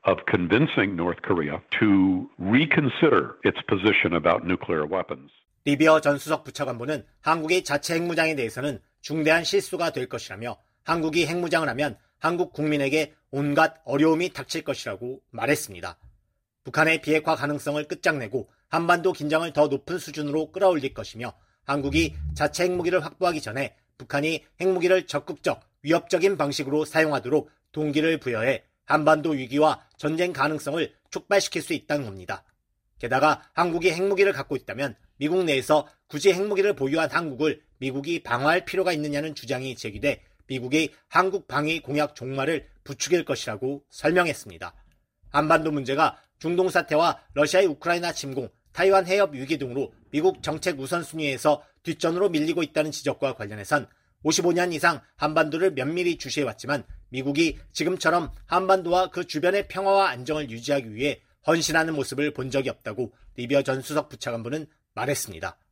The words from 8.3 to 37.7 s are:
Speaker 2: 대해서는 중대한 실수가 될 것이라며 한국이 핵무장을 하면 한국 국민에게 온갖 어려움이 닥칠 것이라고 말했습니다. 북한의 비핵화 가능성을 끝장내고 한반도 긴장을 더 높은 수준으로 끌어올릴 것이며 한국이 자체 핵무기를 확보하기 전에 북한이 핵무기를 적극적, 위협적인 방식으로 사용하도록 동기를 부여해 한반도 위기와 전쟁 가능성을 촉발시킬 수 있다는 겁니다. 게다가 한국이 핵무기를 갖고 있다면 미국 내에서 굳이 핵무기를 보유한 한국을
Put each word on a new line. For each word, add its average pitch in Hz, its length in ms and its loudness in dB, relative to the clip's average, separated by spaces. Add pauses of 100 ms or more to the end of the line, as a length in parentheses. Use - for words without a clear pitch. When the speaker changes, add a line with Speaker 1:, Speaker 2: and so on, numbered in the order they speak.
Speaker 2:
대해서는 127 440 -4 (200)
중대한 156 460 2
실수가 170 460 -2
될 127 180 -6
것이라며 113 480 -10 (260)
한국이 165 420 0
핵무장을 165 440 0
하면 123 280 -2 (220)
한국 175 320 -2
국민에게 147 600 0 (180)
온갖 147 540 0
어려움이 160 480 2
닥칠 156 300 -8
것이라고 120 580 -8 (100)
말했습니다. 104 680 -4 (680)
북한의 156 360 2
비핵화 156 340 2
가능성을 147 500 -4
끝장내고 131 640 -4 (180)
한반도 170 460 2
긴장을 156 400 -2
더 147 140 6
높은 143 320 -4
수준으로 151 520 -4
끌어올릴 175 420 2
것이며 110 400 -10 (320)
한국이 143 500 0 (180)
자체 147 320 0
핵무기를 180 380 0
확보하기 175 380 -2
전에 120 340 -6 (220)
북한이 147 480 -2 (160)
핵무기를 180 460 4
적극적, - 540 -4 (200)
위협적인 170 560 2
방식으로 143 480 0
사용하도록 147 640 0 (220)
동기를 156 480 0
부여해 120 440 -2 (220)
한반도 156 460 4
위기와 139 520 2 (140)
전쟁 160 340 -2
가능성을 147 640 -2 (160)
촉발시킬 - 520 0
수 - 120 -4
있다는 147 320 -4
겁니다. 95 380 -10 (560)
게다가 135 440 2 (100)
한국이 170 380 2
핵무기를 196 400 2
갖고 147 240 -6
있다면 123 400 -6 (220)
미국 165 260 0
내에서 147 440 2 (200)
굳이 175 260 4
핵무기를 202 420 0
보유한 143 340 0
한국을 151 520 -2 (160)